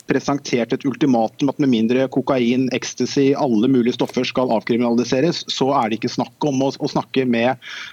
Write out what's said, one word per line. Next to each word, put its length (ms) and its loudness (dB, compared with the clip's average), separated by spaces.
presentert 640 0
et 80 -4
ultimatum 640 0
at 160 -2
med 80 4
mindre 380 2
kokain, 640 0
ecstasy, 580 0
alle 400 2
mulige 240 2
stoffer 320 -4
skal 240 -2
avkriminaliseres, 960 0
så 240 -2
er 160 2
det 140 -4
ikke 180 -4
snakk 320 -4
om 160 0
å, 80 -4
å 220 -6
snakke 320 -2
med, 300 2